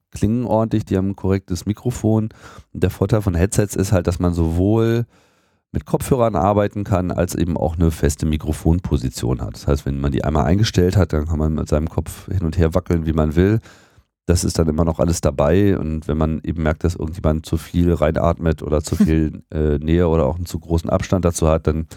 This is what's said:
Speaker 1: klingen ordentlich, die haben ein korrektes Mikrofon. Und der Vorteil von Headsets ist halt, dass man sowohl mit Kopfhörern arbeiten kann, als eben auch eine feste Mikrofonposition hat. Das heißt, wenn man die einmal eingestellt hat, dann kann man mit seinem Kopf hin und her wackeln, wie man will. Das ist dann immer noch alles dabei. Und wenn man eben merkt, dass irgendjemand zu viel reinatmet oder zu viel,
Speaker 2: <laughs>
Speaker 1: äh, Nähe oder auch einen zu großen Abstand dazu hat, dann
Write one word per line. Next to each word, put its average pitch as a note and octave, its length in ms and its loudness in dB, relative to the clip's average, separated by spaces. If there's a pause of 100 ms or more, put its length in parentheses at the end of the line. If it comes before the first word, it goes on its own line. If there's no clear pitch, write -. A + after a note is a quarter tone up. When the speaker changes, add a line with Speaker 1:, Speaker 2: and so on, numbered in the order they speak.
(100)
Speaker 1:
klingen A2+ 360 -2
ordentlich, A2 380 0
die F#2+ 120 -2
haben F#2+ 140 0
ein F#2+ 60 -8
korrektes F#2+ 500 -4
Mikrofon. A2 640 0 (420)
Und - 100 -6
der G2 80 2
Vorteil G2+ 320 0
von G2 120 0
Headsets G2 420 0
ist F#2+ 160 0
halt, F2+ 140 2
dass E2+ 120 0
man F2+ 160 0
sowohl G#2 720 0 (640)
mit - 160 -8
Kopfhörern A#2+ 500 0
arbeiten G2+ 480 2
kann, F2+ 260 0
als - 240 -2
eben - 220 0
auch E2+ 200 -2
eine E2 140 4
feste D2+ 360 0
Mikrofonposition D2 1160 -2
hat. G#1 120 -8
Das - 120 -18
heißt, C#2+ 200 0
wenn C#2 140 -4
man C#2 120 0
die B1 120 -2
einmal D2+ 200 0
eingestellt F#2 520 2
hat, F2 160 2
dann D#2 140 0
kann D#2+ 120 -2
man D#2 160 0
mit D2 140 -4
seinem D#2 200 0
Kopf - 420 -8
hin F#2+ 120 -2
und E2 160 -2
her D#2+ 160 2
wackeln, F2 320 0
wie D#2+ 60 0
man D#2 220 0
will. G2+ 260 4 (680)
Das F2 180 2
ist F2 140 -2
dann D#2+ 100 2
immer D#2 160 0
noch E2 160 0
alles E2+ 200 0
dabei. E2 560 2
Und D#2 300 -4
wenn D#2 100 -2
man D#2 280 0
eben E2 180 -4
merkt, D#2 220 0
dass E2+ 100 0
irgendjemand D#2 500 -4
zu - 120 -2
viel E2+ 360 0
reinatmet D#2+ 680 0
oder D2 200 0
zu - 140 -6
viel, D#2+ 500 2
Speaker 2:
<laughs> - 60 -16
Speaker 1:
äh, D2+ 260 0
Nähe E2 300 2
oder D#2+ 180 4
auch D#2 100 -2
einen F2+ 100 -6
zu D#2+ 140 -8
großen E2 300 -2
Abstand F#2 340 0
dazu E2+ 240 2
hat, D#2+ 180 2
dann D#2 200 0 (100)